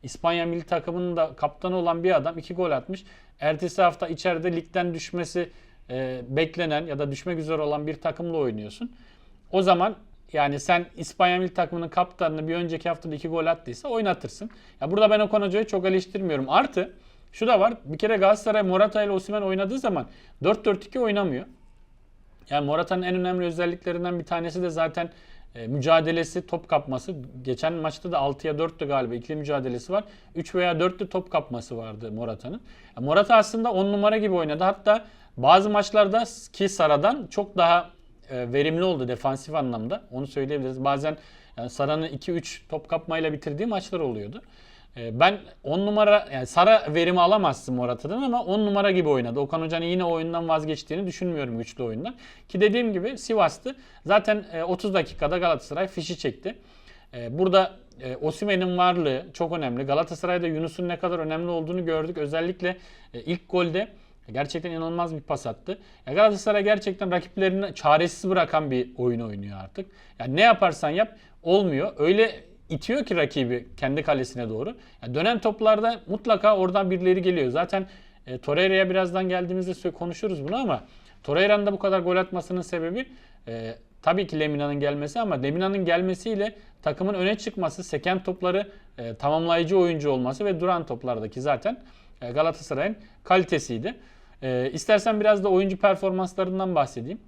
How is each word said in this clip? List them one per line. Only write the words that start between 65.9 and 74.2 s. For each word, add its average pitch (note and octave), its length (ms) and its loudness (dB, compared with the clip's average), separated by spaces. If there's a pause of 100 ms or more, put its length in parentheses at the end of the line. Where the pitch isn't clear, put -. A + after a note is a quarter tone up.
Ya B2+ 60 -6
Galatasaray G#3 520 4
gerçekten G3+ 460 0
rakiplerini F#3+ 640 0
çaresiz E3 560 2
bırakan D#3 400 0
bir B2 260 -2
oyun A#2+ 240 0
oynuyor G2+ 380 -10
artık. G2 280 -12 (320)
Yani B2+ 180 -4
ne G3 60 6
yaparsan F3+ 480 4
yap G3+ 260 0 (260)
olmuyor. F3 560 2
Öyle G3 460 2 (240)
itiyor A#3 360 -2
ki F#3+ 120 -2
rakibi B2+ 600 -2
kendi C#3+ 260 -2
kalesine B2+ 460 -2